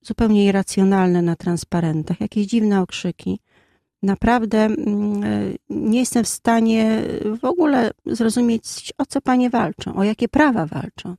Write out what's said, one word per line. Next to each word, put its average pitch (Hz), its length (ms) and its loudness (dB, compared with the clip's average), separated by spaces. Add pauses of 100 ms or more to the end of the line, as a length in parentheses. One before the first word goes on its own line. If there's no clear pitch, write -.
zupełnie 214 440 2
irracjonalne 190 760 2
na 170 140 0
transparentach, 165 840 -4
jakieś 208 260 -2
dziwne 208 340 2
okrzyki. 185 600 -6 (640)
Naprawdę, 214 640 2
mm, 208 600 -2
e, 208 300 -2 (160)
nie 220 300 0
jestem 233 240 0
w - 40 -4
stanie 220 720 0 (380)
w - 40 -8
ogóle 277 460 2 (160)
zrozumieć, 226 920 -2
o 294 80 -2
co - 140 -4
panie 247 300 2
walczą, - 440 -4
o 190 100 0
jakie 220 240 0
prawa 262 380 2
walczą, - 520 -10